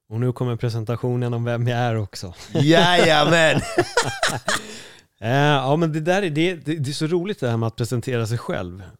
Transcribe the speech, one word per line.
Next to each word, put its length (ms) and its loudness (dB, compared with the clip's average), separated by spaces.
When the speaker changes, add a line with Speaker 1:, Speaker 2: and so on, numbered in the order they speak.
Speaker 1:
Och 120 -6
nu 120 0
kommer 240 -2
presentationen 800 -4
om 100 -2
vem 240 -2
jag 100 -2
är 180 0
också. 380 -8
Speaker 2:
Jajamän. 1120 6
Speaker 1:
<laughs> 40 -8
Eh, 100 -4
ja, 460 2
men 160 0
det 80 -4
där 220 0
är, 80 -2
det, 240 0
det, 200 -6
det 160 -4
är 20 -8
så 140 -4
roligt 340 -2
det 100 -2
här 60 0
med 100 0
att 100 -6
presentera 500 -2
sig 120 -4
själv. 440 -8